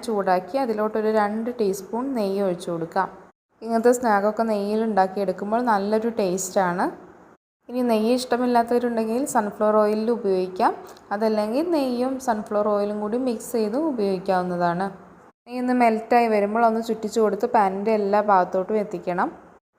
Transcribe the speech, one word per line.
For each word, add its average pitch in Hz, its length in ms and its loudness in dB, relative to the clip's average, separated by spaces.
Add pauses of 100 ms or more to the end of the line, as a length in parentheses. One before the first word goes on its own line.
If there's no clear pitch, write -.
ചൂടാക്കി 190 500 0 (100)
അതിലോട്ടൊരു 214 540 -2
രണ്ട് 220 300 -2 (120)
ടീസ്പൂൺ 208 440 -4 (140)
നെയ്യ് 196 260 0
ഒഴിച്ചു 180 280 -4
കൊടുക്കാം. 165 360 -4 (540)
ഇങ്ങനത്തെ 226 340 4
സ്നാക്കൊക്കെ 214 560 2
നെയ്യിൽ 202 340 0
ഉണ്ടാക്കിയെടുക്കുമ്പോൾ 196 720 0 (140)
നല്ലൊരു 220 380 0 (100)
ടേസ്റ്റാണ്. 185 640 0 (840)
ഇനി 247 180 -4
നെയ്യ് 226 300 2
ഇഷ്ടമില്ലാത്തവരുണ്ടെങ്കിൽ 240 1040 0 (100)
സൺഫ്ലവർ 214 480 0
ഓയിലിൽ 214 340 2
ഉപയോഗിക്കാം. 190 580 0 (420)
അതല്ലെങ്കിൽ 220 500 0 (100)
നെയ്യും 254 380 0 (140)
സൺഫ്ലവർ 214 480 0
ഓയിലും 208 280 -2
കൂടി 214 240 -2
മിക്സ് 233 300 -4
ചെയ്ത് 214 200 0 (120)
ഉപയോഗിക്കാവുന്നതാണ്. 185 1000 0 (600)
നെയ്യ് 247 160 -8
ഒന്ന് 247 180 0
മെൽറ്റായി 233 540 4
വരുമ്പോൾ 208 340 2
ഒന്ന് 220 200 0
ചുറ്റിച്ചു 220 360 -2
കൊടുത്ത് 208 320 0
പാനിൻ്റെ 196 420 0
എല്ലാ 202 220 2 (100)
ഭാഗത്തോട്ടും 185 540 2
എത്തിക്കണം. 185 440 -4 (500)